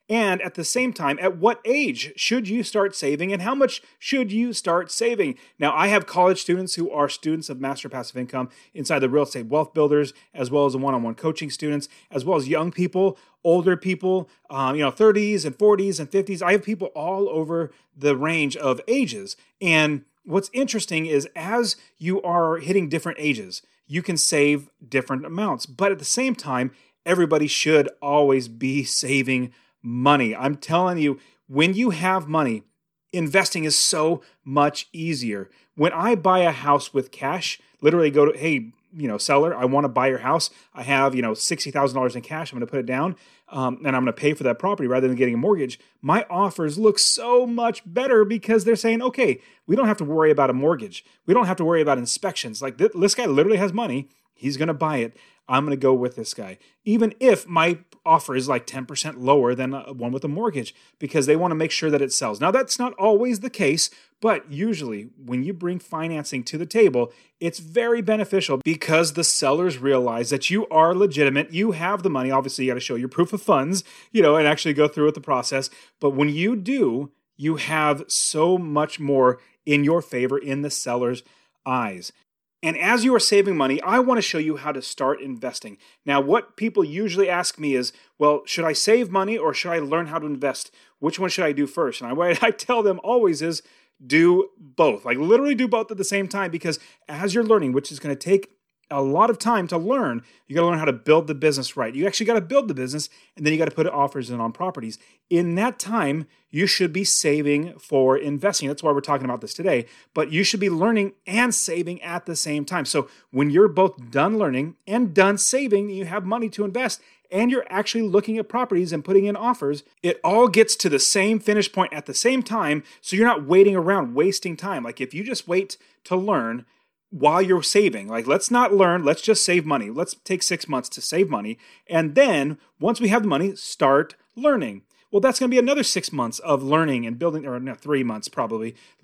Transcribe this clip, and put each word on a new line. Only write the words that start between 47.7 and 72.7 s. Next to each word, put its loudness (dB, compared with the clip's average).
better 4
because 0
they're 4
saying, 0
"Okay, 0
we 2
don't 4
have 2
to -6
worry 4
about 4
a 0
mortgage. -2
We 2
don't 4
have -2
to -2
worry 4
about 2
inspections. -6
Like, -8
th-, 2
this 2
guy -2
literally 4
has 0
money. -4
He's -6
gonna -2
buy -2
it. -6
I'm 2
gonna -2
go 4
with 0
this -10
guy." -14
Even 2
if 4
my 2
offer 2
is, -2
like, -2
ten -10
percent -8
lower 4
than, -4
uh, -12
one -6
with -6
a -6
mortgage, -6
because -2
they 4
wanna 0
make -2
sure -2
that 2
it -2
sells. -4
Now, 2
that's 0
not -4
always 2
the -8
case, 0
but -2
usually -6
when -4
you -4
bring -6
financing -6
to -8
the -6
table, 4
it's -6
very 0
beneficial 0
because 2
the -2
sellers 0
realize 0
that -2
you 0
are 6
legitimate, 2
you 0
have -4
the 0
money. -2
Obviously, 0
you 0